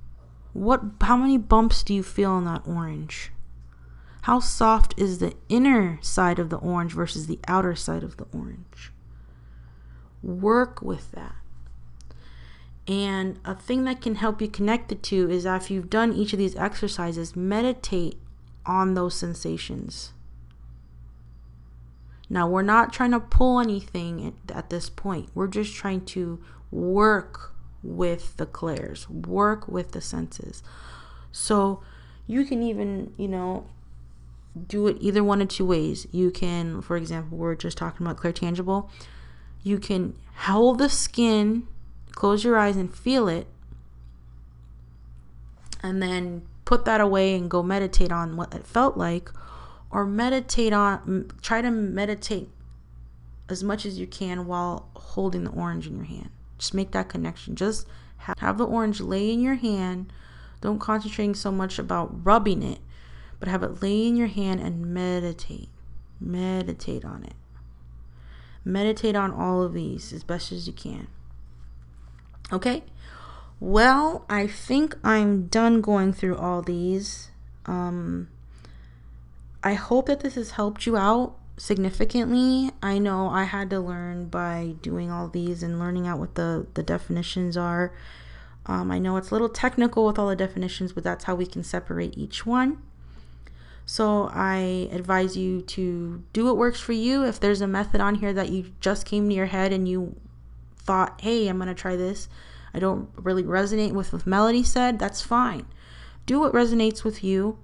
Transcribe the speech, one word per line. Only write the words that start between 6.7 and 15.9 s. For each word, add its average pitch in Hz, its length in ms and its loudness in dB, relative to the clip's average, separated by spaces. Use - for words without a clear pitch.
versus 160 340 -4
the 160 200 -4
outer 180 280 2
side 160 280 -4
of - 140 -10
the - 160 -12
orange? - 580 -12
Work 214 600 2
with 190 300 -6
that. - 240 -10
And 190 580 0
a 185 100 -6
thing 262 300 0
that 254 160 -4
can 226 140 -2
help 220 260 0
you 214 60 0
connect 214 420 0
the 202 60 -4
two 185 340 2
is 180 140 0
that 185 200 0
if - 80 -6
you've 185 180 -4
done 226 240 4